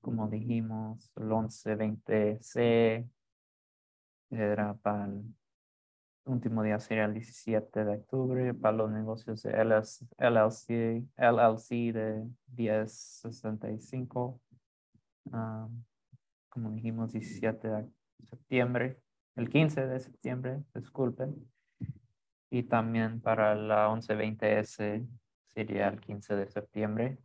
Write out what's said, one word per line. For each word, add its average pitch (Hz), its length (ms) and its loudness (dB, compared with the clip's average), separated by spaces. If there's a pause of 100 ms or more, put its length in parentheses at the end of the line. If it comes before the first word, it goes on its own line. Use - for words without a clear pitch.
Como 110 260 -2
dijimos, 110 880 -4
el 110 160 -2
once 110 420 0
veinte 107 680 2
C 117 680 4 (1200)
era 104 440 0
para 104 320 -2
el 101 180 -6 (1000)
último 120 360 0
día 107 160 2
sería 110 260 0
el 104 80 0
diecisiete 110 720 -2
de 104 120 0
octubre, 127 580 0
para 110 240 2
los 110 120 2
negocios 110 520 -4
de - 80 -4
L 110 240 4
L 110 100 6
C, 117 1200 2 (120)
L 117 260 6
L 113 160 6
C 120 340 -2
de 110 340 -2 (200)
diez 110 480 0
sesenta 110 760 -8
y 110 80 -6
cinco, 123 640 -6 (920)
ah, 113 360 -6 (800)
como 113 220 -6
dijimos, 113 420 -4
diecisiete 110 560 -4
de 107 220 -4 (340)
septiembre, 123 760 -2 (380)
el 117 140 -4
quince 151 360 4
de 131 140 -2
septiembre, 127 640 -6 (100)
disculpen, 127 640 -4 (1120)
y 123 140 0
también 113 580 2
para 110 340 4
la 107 360 4
once 113 240 0
veinte 107 460 2
S 110 460 -4 (420)
sería 101 400 -2
el 104 120 -4
quince 104 360 -8
de 98 120 -2
septiembre 107 760 -4